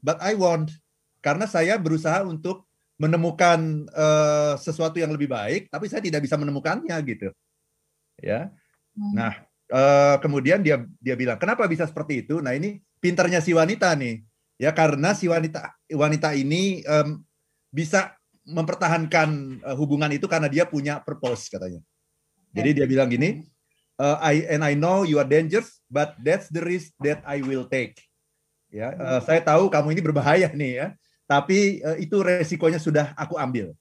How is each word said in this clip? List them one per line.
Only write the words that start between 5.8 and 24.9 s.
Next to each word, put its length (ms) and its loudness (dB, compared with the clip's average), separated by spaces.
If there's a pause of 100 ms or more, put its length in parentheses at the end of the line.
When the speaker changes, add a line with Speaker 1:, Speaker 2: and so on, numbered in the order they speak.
Speaker 1:
saya 100 -6
tidak 220 -2
bisa 160 0
menemukannya 560 -4 (100)
gitu. 240 -6 (880)
Ya. 320 -6 (460)
Speaker 2:
Hmm. 180 -6
Speaker 1:
Nah, 220 -2 (320)
eh, 560 6
kemudian 400 2
dia, 160 2 (180)
dia 220 -4
bilang, 160 -2
"Kenapa 320 -2
bisa 160 -2
seperti 400 -6
itu?" 160 -4
Nah, 160 -4
ini 240 -6 (180)
pinternya 460 2
si 80 0
wanita 420 4
nih. 300 -4 (320)
Ya, 160 -2
karena 420 2
si 140 -2
wanita, 320 0 (320)
wanita 420 2
ini, 540 -2
em, 320 0 (500)
bisa 460 -2 (320)
mempertahankan, 840 0 (320)
eh, 140 -8
hubungan 340 0
itu 180 -4
karena 200 0
dia 160 2
punya 400 -4
purpose 460 -6
katanya. 340 -10 (680)
Jadi 180 0
Speaker 2:
Ya. 60 2
Speaker 1:
dia 120 2
bilang 220 2
gini, 320 0 (540)
Speaker 2:
Hmm. 40 -4
Speaker 1:
eh, 200 2
"I, 140 2 (140)
and 140 0
I 120 2
know 280 2